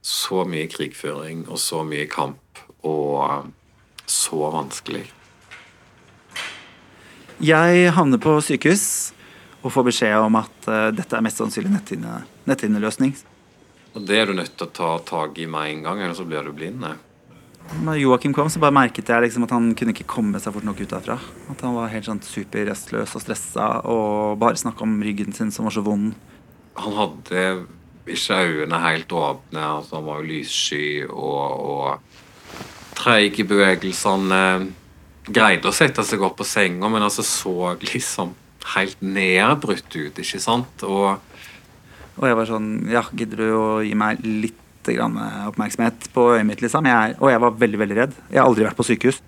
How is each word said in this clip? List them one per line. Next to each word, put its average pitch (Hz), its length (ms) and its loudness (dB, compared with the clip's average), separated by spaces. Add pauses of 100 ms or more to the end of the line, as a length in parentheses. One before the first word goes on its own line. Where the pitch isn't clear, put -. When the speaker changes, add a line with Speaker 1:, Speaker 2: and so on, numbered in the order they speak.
Speaker 1:
så - 460 -2
mye 78 240 -4
krigføring 76 800 -8
og 85 100 -8
så 80 240 -4
mye 73 240 -4
kamp - 520 -8 (260)
og, 73 320 0
eh, 71 240 -2 (640)
så 76 400 -2
vanskelig. - 540 -8 (2500)
Speaker 2:
Jeg 170 520 8
havner 135 240 6
på 156 140 4 (100)
sykehus 156 420 2 (760)
og 127 120 -4
får 127 140 4
beskjed 110 260 2 (100)
om 110 140 4
at, - 160 -6 (120)
eh, 110 240 2
dette 120 240 -4
er 113 60 0
mest 110 180 -2
sannsynlig 113 320 -2
netthinne-, 113 520 -4 (240)
netthinneløsning. 110 680 0 (840)
Speaker 1:
Og 104 100 -10
det 101 120 2
er 110 100 4
du 98 60 -2
nødt 87 240 -4
til 85 100 -8
å - 60 -18
ta 85 160 -2 (100)
tag 80 400 -6
i 82 60 -6
med 78 240 -6
en 78 140 -10
gang, 95 180 -6
eller 87 140 -6
så 90 100 -10
blir 76 180 -6
du 73 100 -10
blind, 85 260 -10
nei. 78 160 -8 (880)
Speaker 2:
Når 156 180 -2
Joakim 135 320 4
kom, 147 160 2
så 165 100 -4
bare 147 140 4
merket 123 320 4
jeg 117 160 4
liksom 120 220 2
at 117 80 -2
han 117 240 2
kunne 113 180 -2
ikke - 140 -8
komme 104 340 -2
seg 104 120 -6
fort 107 120 -8
nok 101 160 -4
ut 95 80 -8
derfra. 117 300 -6 (320)
At 135 100 -12
han 123 140 -2
var 117 140 -4
helt 107 160 -8
sånn 104 180 -6
super 104 420 -6
restløs 107 500 -6
og 110 60 -8
stressa, - 460 -4 (180)
og 107 540 0
bare 113 180 4
snakket 113 240 -8
om 110 200 0
ryggen 101 340 -4
sin 110 160 -4
som 110 140 -6
var 104 100 -2
så 107 80 -2
vond. 104 320 0 (600)
Speaker 1:
Han - 180 -8
hadde 92 720 -2 (400)
ikke 90 340 -2
øynene 82 400 0
helt 80 300 -2
åpne, 78 500 -4
altså 78 380 -6
han 78 60 -8
var 76 160 -8
jo 78 100 -8
lyssky 73 720 -4
og, 71 540 -4
og 69 400 -4 (960)
treig 104 440 4
i 107 60 2
bevegelsene. 95 1300 2 (580)
Greide 107 400 6
å 95 60 0
sette 131 280 4
seg 98 220 0
opp - 140 -2
på 101 80 -4
senga, 95 420 2
men 110 160 2
altså 104 160 0
så 90 560 -2
liksom - 560 -6 (400)
helt 95 280 0
nedbrutt 95 920 0
ut, 73 240 -8
ikke - 240 -8
sant? 120 420 -2
Og 98 340 0 (1040)
Speaker 2:
Og 135 80 -2
jeg 120 80 4
var 113 140 2
sånn, 110 420 -4
«Ja, 117 120 2 (120)
gidder 113 220 -6
du 110 180 0
å 110 120 2 (120)
gi 107 160 -2
meg 107 240 0
litt 110 360 -2 (280)
grann 120 300 -2 (340)
oppmerksomhet 110 640 -2
på 120 240 6
øyet 110 100 2
mitt, 104 140 -2
liksom?» 143 260 2
Jeg, 113 360 4
og 135 100 6
jeg 117 80 6
var 120 120 6
veldig, 110 280 2
veldig 101 160 0
redd. 131 220 2 (120)
Jeg 135 120 4
har 131 80 8
aldri 107 160 4
vært 101 100 -4
på 120 80 -2
sykehus. - 440 2